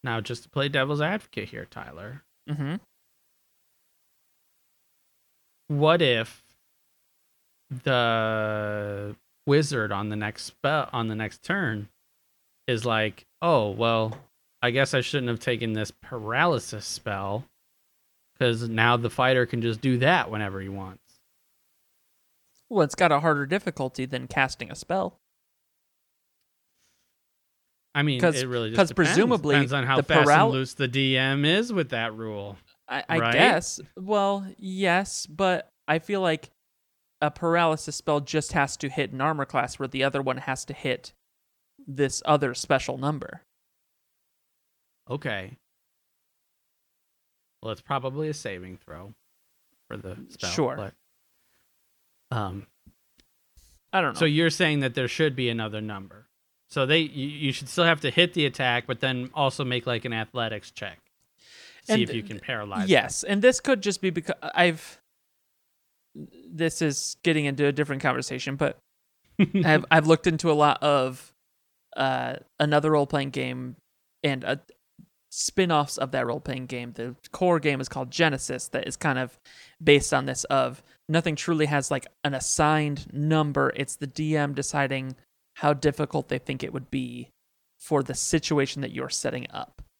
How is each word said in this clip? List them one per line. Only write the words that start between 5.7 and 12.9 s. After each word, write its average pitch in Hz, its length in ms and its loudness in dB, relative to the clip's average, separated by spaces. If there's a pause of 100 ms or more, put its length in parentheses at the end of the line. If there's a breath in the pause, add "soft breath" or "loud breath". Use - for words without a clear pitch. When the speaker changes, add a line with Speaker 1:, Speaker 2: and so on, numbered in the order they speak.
Speaker 1:
if 117 400 0 (1300)
the 107 1500 -2 (300)
wizard 139 460 2
on 101 160 -2
the 104 80 -4
next 107 280 -6
spell, - 480 -2
on 113 160 -2
the 110 60 -4
next 107 280 -8
turn 120 460 -2 (800)
is 117 160 -2
like, 110 400 0 (180)